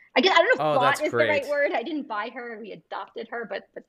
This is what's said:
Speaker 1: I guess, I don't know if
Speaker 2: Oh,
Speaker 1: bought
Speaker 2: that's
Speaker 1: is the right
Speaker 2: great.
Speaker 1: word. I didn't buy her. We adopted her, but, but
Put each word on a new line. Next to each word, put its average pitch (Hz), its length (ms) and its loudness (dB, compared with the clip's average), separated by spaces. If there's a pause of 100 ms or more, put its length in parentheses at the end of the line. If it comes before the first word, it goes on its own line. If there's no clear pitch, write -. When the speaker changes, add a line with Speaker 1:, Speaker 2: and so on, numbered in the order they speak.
(160)
Speaker 1:
I 254 60 6
guess, 381 120 4
I 320 40 4
don't 349 80 8
know 494 80 4
if - 80 2
Speaker 2:
Oh, 302 140 2
Speaker 1:
bought - 60 2
Speaker 2:
that's 285 200 2
Speaker 1:
is 302 100 -2
the - 60 -2
right - 240 4
Speaker 2:
great. 277 100 -4
Speaker 1:
word. 285 220 0
I 247 100 -2
didn't 302 240 -6
buy 220 260 -6
her. 240 280 -12
We 202 100 -14
adopted 196 600 -12
her, 233 180 -8
but, 208 240 -10
but - 160 -16